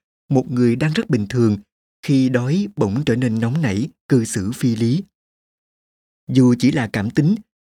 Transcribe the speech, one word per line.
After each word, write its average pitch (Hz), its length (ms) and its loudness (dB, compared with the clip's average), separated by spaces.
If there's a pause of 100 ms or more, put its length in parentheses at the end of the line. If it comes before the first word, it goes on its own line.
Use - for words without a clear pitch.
(280)
một 131 220 0
người 123 260 2
đang 151 160 -2
rất 220 180 -4
bình 107 180 0
thường, 113 300 0 (440)
khi 131 260 2
đói 135 480 -2
bỗng 117 300 0
trở 117 100 0
nên 117 240 -2
nóng 123 220 -2
nảy, 110 260 -2 (200)
cư 120 160 4
xử 104 280 -4
phi 120 240 -2
lý. 120 260 0 (1300)
Dù 127 300 4
chỉ 127 140 2
là 113 200 -2
cảm 107 180 -2
tính, 156 240 2 (380)